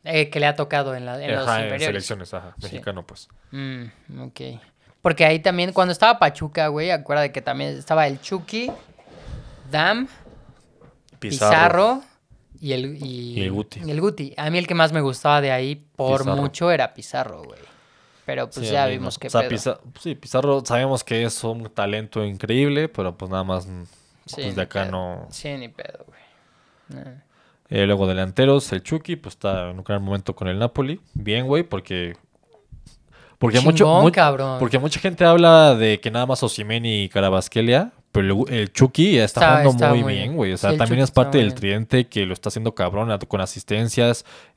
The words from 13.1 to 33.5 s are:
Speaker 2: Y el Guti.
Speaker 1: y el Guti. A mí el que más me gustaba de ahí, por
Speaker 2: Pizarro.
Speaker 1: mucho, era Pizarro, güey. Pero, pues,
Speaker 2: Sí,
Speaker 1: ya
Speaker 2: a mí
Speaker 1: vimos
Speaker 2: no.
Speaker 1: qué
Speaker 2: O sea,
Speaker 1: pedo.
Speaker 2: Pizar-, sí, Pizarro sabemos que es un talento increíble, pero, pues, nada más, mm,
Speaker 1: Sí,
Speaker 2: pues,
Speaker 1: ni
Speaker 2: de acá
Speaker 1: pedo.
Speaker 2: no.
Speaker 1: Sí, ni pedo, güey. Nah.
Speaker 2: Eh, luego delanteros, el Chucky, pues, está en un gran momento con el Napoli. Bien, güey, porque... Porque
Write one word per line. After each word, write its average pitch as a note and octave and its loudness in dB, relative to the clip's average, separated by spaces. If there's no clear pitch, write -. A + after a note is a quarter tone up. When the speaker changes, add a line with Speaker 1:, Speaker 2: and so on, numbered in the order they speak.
Speaker 2:
Y - -2
el F#3+ -4
Guti. - -8
Speaker 1:
y D#3 -8
el D3+ -4
Guti. F3+ -4
A D3+ -6
mí F3 -2
el F3 -4
que F3+ -6
más D#3+ 2
me D#3+ 0
gustaba C#3+ 2
de C#3 -2
ahí, C3 -4
por C3+ 0
Speaker 2:
Pizarro. C3+ -2
Speaker 1:
mucho, C#3+ -2
era C#3+ 0
Pizarro, A2 -8
güey. - -20
Pero, C3 -6
pues, A#2+ -8
Speaker 2:
Sí, G#2+ -2
Speaker 1:
ya C#3 2
Speaker 2:
a - 2
mí B2+ -2
Speaker 1:
vimos B2+ -8
Speaker 2:
no. - -20
Speaker 1:
qué - -12
Speaker 2:
O B2 -10
sea, A#2+ 2
Speaker 1:
pedo. B2 -2
Speaker 2:
Pizar-, A#2 -6
sí, E3 -8
Pizarro C3+ -2
sabemos B2+ 0
que A#2 -2
es A2 -6
un A2+ -6
talento G#2+ -4
increíble, C3 -2
pero, F#2 -6
pues, F#2 -12
nada F#2+ -4
más, F#2 -4
mm, F2+ -14
Speaker 1:
Sí, - -16
Speaker 2:
pues, - -10
Speaker 1:
ni G2+ -8
Speaker 2:
de F#2+ -4
acá G2 -6
Speaker 1:
pedo. F#2+ -6
Speaker 2:
no. F#2 -10
Speaker 1:
Sí, - -14
ni B2 -14
pedo, - -18
güey. - -20
Nah. C3 -20
Speaker 2:
Eh, G2 0
luego G2 2
delanteros, F#2+ 0
el F#2 -6
Chucky, D#3+ -6
pues, A2 -18
está F#2 -4
en F2+ -12
un F#2+ -14
gran G2+ -4
momento G2 -6
con G2 -6
el F#2 -4
Napoli. C3 -4
Bien, G#2+ -2
güey, D3 0
porque... F2+ -6
Porque A#2 4